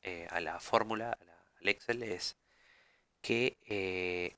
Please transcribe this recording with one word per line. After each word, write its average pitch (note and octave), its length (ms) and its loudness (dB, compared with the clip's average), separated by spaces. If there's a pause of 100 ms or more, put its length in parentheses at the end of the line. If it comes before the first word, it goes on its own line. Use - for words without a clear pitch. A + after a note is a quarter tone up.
eh, E2+ 280 -8
a E2+ 120 -2
la E2 180 -4
fórmula, A2 600 2
a - 40 -20
la, F2 100 -20 (280)
al F#2 80 2
Excel, A#2+ 340 0
es - 340 -4 (840)
que, A#2+ 400 2
eh, F#2 760 -2